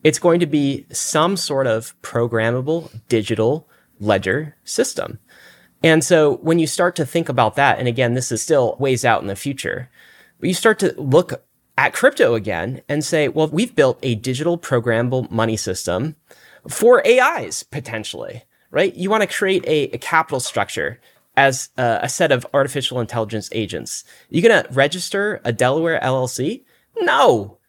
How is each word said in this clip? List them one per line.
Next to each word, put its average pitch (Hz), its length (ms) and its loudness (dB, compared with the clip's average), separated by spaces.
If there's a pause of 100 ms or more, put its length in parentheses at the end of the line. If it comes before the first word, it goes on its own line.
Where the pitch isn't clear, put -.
It's 151 160 2
going 175 220 2
to 170 60 0
be 139 440 -2
some 165 460 0
sort 135 300 -2
of 113 340 -2
programmable 120 880 -2 (180)
digital 113 600 0 (320)
ledger 104 640 0
system. - 540 -4 (640)
And 160 200 4
so 156 360 4
when 165 200 2
you 160 80 2
start 180 300 -2
to 165 80 -2
think 165 240 -2
about 123 280 2
that, 139 220 2
and 127 100 -2
again, 120 260 0
this 127 180 -2
is 113 80 -2
still 135 380 2
ways 131 260 0
out 117 160 4
in - 80 -8
the 98 80 -6
future, - 540 -8 (500)
but - 80 -2
you 185 60 0
start 214 240 2
to - 200 0
look 151 460 0 (340)
at 135 140 2
crypto - 420 4
again 104 540 -4
and 147 160 -2
say, 151 240 2
"Well, 156 200 0
we've 180 260 -2
built 131 280 4
a 123 120 0
digital 135 440 -2
programmable 123 720 0
money 113 260 0
system 95 600 -4 (520)
for 233 360 4
A 247 140 6 (240)
Is, 85 200 -10
potentially," 113 840 -12 (260)
right? 175 240 0
You 180 160 -4
wanna 214 160 2
create 190 400 -2
a, 151 280 0
a 117 40 -10
capital 160 420 0
structure - 600 -4 (360)
as 135 400 2
a, 120 280 0
a 131 40 -6
set 151 240 0
of 123 220 0
artificial 135 440 -2
intelligence 110 540 -6
agents. 90 520 -6 (260)
You - 100 0
gonna 202 300 4
register 180 760 -2
a 120 80 -2
Delaware 147 500 0
L 131 140 0
L 127 120 -2
C? 165 360 -6 (340)
No. 247 600 2 (100)